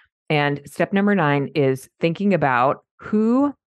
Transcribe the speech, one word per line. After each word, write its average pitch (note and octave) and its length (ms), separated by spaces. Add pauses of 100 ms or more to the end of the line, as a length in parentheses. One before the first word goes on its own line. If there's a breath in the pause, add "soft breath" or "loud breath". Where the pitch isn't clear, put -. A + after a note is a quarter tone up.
(300 soft breath)
And C#3+ 360
step - 280
number G3+ 220
nine C#3+ 400
is C3+ 340 (100)
thinking F#3 340
about, C3+ 520 (140)
who A#3+ 540 (240)